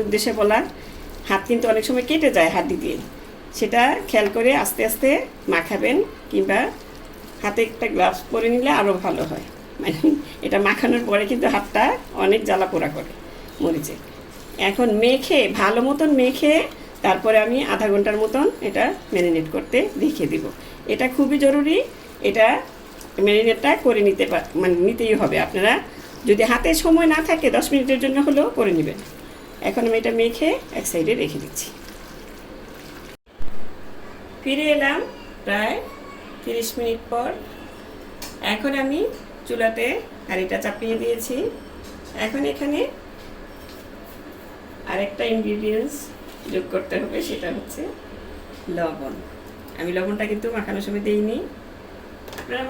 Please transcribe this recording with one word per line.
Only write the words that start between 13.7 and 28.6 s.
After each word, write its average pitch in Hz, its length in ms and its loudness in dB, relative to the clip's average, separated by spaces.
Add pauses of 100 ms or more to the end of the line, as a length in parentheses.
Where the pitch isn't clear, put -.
এখন 233 200 2 (140)
মেখে, 262 380 6 (200)
ভালো 214 280 4
মতন 294 220 4 (100)
মেখে, 294 340 4 (500)
তারপরে 196 400 4
আমি 240 140 2 (140)
আধা 202 200 0
ঘন্টার 202 300 4
মতন 262 240 2 (220)
এটা 202 160 2 (280)
ম্যারিনেট 170 420 4
করতে - 240 0 (240)
রেখে - 300 2
দিব। - 120 -2 (480)
এটা 254 140 2 (100)
খুবই 285 280 4
জরুরি, 285 320 6 (520)
এটা 220 180 6 (800)
ম্যারিনেটটা 226 460 6 (140)
করে 226 240 6
নিতে 190 220 2
পা-, 170 200 -2 (100)
মানে 180 140 4 (140)
নিতেই 226 320 2
হবে। 165 160 2 (100)
আপনারা 208 260 2 (560)
যদি 208 220 6
হাতে 240 200 4 (140)
সময় 330 300 8
না 311 40 2 (100)
থাকে, 320 180 2 (100)
দশ - 160 2
মিনিটের 269 320 4
জন্য 262 120 2 (100)
হলেও 294 200 4 (120)
করে 202 200 4